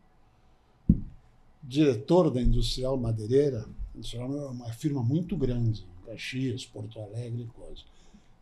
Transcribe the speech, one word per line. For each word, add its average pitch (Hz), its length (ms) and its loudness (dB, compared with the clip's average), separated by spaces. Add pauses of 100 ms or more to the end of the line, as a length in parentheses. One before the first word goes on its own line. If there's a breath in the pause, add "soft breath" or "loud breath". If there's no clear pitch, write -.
(1600)
diretor 143 680 4
da 123 100 0
Industrial 120 560 4
Madeireira, 117 680 2 (280)
Industrial 123 420 -8
é 143 140 -8
uma 120 220 -10
firma 139 300 -2
muito 156 340 0
grande, 120 500 0 (180)
Caxias, 120 600 -6
Porto 110 340 -14
Alegre 117 420 -10
e 117 40 -12
coisa. 90 360 -16 (600 soft breath)